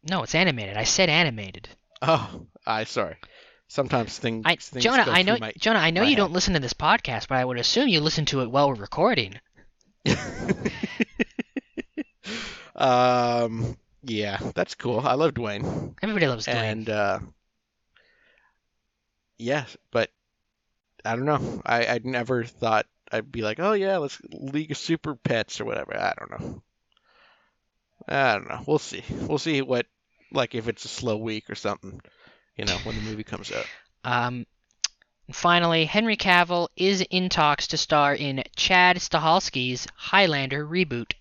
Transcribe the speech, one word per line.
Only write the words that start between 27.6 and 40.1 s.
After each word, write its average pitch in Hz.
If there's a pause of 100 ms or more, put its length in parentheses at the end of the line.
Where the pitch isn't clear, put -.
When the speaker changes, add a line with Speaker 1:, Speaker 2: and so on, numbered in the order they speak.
Speaker 2:
I 135
don't -
know. 101
We'll 151
see. -
We'll -
see 143
what, 127 (460)
like, 127
if 113
it's -
a -
slow 113
week 110
or 101
something, 101 (600)
you 107
know, 95
when 110
the 107
movie 110
comes -
out. - (380)
Speaker 1:
Um, 123 (840)
and -
finally, 170
Henry 214
Cavill 175
is 190
in 185
talks 147
to 160
star 147
in 135 (120)
Chad 180
Stahelski's 151
Highlander 151